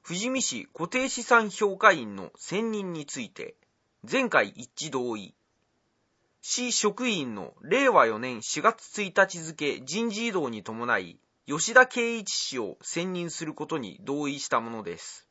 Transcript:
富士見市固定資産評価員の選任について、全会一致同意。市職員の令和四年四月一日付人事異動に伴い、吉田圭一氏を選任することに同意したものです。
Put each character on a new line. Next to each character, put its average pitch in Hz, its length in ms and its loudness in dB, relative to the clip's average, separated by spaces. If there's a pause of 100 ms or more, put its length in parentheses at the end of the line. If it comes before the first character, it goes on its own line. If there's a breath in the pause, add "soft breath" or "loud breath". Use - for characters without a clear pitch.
富 175 160 -6
士 226 100 -2
見 262 140 0
市 - 320 -4
固 170 140 -4
定 254 200 0
資 247 140 -6
産 226 260 4
評 196 300 0
価 208 140 10
員 110 240 -2
の 92 200 -10
選 220 340 -4
任 196 220 -4
に 151 140 -6
つ 131 160 -8
い 98 80 -8
て、 - 260 -12 (480)
全 247 240 2
会 113 220 4
一 143 380 -10
致 - 20 -8
同 123 260 -2
意。 101 180 -12 (1080)
市 247 280 -2
職 214 380 0
員 143 260 -2
の 95 280 -8
令 262 260 4
和 165 160 8
四 110 140 2
年 120 240 -6
四 - 180 -4
月 214 400 0
一 190 100 -2
日 190 300 4
付 151 400 -4
人 208 300 -2
事 220 160 -4
異 226 60 0
動 151 180 0
に 110 120 -8
伴 113 360 0
い、 90 200 -8 (280)
吉 185 280 -2
田 254 120 10
圭 233 320 -2
一 202 140 -8
氏 - 260 -4
を 101 240 -6
選 185 300 -4
任 175 180 -4
す 156 160 -8
る 151 80 -6
こ 156 120 -8
と 160 120 -4
に 95 240 -10
同 143 240 -2
意 143 140 -4
し - 80 -8
た 123 100 2
も 117 120 -4
の 113 120 -8
で 85 160 -8
す。 - 320 -18